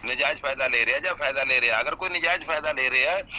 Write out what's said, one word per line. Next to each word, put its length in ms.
ਨਜਾਇਜ਼ 360
ਫਾਇਦਾ 260
ਲੈ 180
ਰਿਹਾ 120
ਜਾਂ 160
ਫਾਇਦਾ 300
ਲੈ 160
ਰਿਹਾ। 200
ਅਗਰ 140
ਕੋਈ 140
ਨਜਾਇਜ਼ 360
ਫਾਇਦਾ 280
ਲੈ 180
ਰਿਹਾ 220
ਹੈ, 100